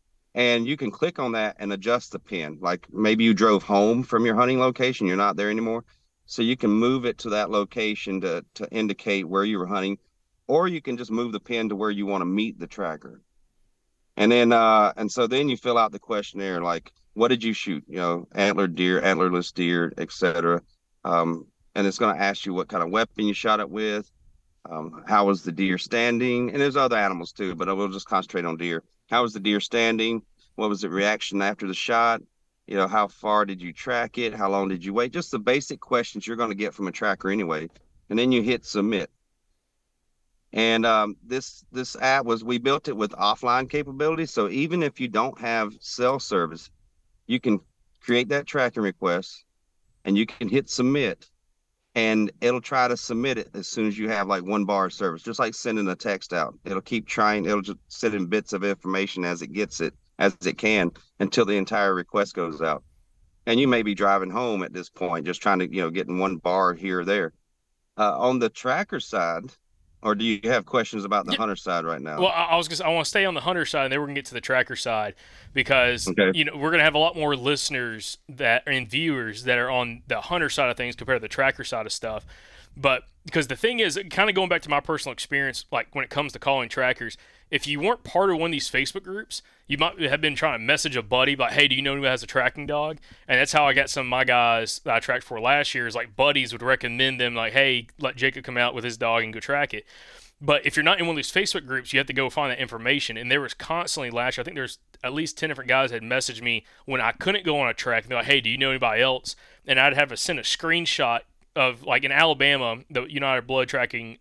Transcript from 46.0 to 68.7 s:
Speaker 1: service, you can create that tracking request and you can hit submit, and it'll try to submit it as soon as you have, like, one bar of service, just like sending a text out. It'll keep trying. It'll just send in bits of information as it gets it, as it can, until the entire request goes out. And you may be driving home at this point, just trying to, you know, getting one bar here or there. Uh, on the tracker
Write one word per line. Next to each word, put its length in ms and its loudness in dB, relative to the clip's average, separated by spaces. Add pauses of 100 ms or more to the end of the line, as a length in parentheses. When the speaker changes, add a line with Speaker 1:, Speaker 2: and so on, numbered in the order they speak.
Speaker 1:
service, 520 -4 (560)
you 140 -2
can 200 0 (400)
create 300 2
that 160 0
tracking 360 0
request 640 -2 (640)
and 100 4
you 80 4
can 240 -8
hit 220 0
submit, 580 -2 (640)
and 360 2 (100)
it'll 200 2
try 280 2
to 80 0
submit 400 -4
it 180 -8
as 140 -10
soon 180 -2
as 120 -2
you 100 -4
have, 180 -2
like, 160 0
one 220 0
bar 220 2
of 60 -4
service, 300 -4
just 160 -10
like 160 0
sending 340 -4
a 60 -2
text 380 -6
out. 320 -4
It'll 160 -4
keep 260 -6
trying. 380 2
It'll 160 2
just 180 -8 (100)
send 260 -2
in 120 -2
bits 260 -2
of 120 -4
information 600 -4
as 180 -4
it 100 -12
gets 280 -4
it, 140 -4 (240)
as 260 2
it 140 -2
can, 320 2 (300)
until 240 2
the 120 0
entire 380 0
request 400 -2
goes 260 -4
out. 220 -2 (640)
And 120 2
you 80 4
may 160 4
be 120 0
driving 360 2
home 320 -2
at 100 -8
this 180 -10
point, 360 -4
just 140 -4
trying 200 2
to, 120 -2
you 100 -2
know, 80 -2
getting 280 -4
one 180 0
bar 380 2
here 260 -4
or 40 -2
there. 280 0 (640)
Uh, 220 0
on 220 2
the 80 2
tracker 520 -4